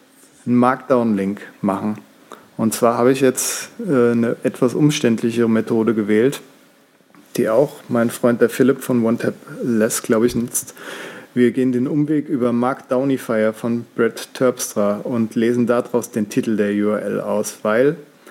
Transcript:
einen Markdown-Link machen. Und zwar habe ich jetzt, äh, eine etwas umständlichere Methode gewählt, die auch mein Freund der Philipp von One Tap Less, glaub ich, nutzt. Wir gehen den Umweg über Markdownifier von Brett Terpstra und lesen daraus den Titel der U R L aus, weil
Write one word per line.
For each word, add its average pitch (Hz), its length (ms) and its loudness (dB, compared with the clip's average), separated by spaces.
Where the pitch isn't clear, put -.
einen 120 80 2
Markdown-Link 120 840 2
machen. 104 360 -2
Und 113 180 0
zwar 117 220 2
habe 123 140 4
ich 135 120 2
jetzt, - 480 -2
äh, 123 280 2
eine 117 320 0
etwas 120 300 0
umständlichere 117 760 2
Methode 110 440 2
gewählt, 107 480 2
die 110 120 0
auch 123 240 2
mein 117 220 0
Freund 120 300 0
der 117 100 4
Philipp 131 320 2
von 120 220 0
One 113 140 2
Tap - 160 -4
Less, 117 400 0
glaub 113 180 2
ich, 120 140 2
nutzt. - 360 -6
Wir 123 160 4
gehen 131 200 0
den 123 160 -2
Umweg 147 440 -2
über 123 240 0
Markdownifier 123 1000 -2
von 117 320 -4
Brett - 380 -2
Terpstra 107 720 -2
und 123 300 -2
lesen 120 320 2
daraus 120 440 -2
den 104 200 -4
Titel 120 260 -2
der 104 160 0
U 104 200 0
R 101 100 -2
L 101 180 -4
aus, 104 400 -4
weil 123 360 2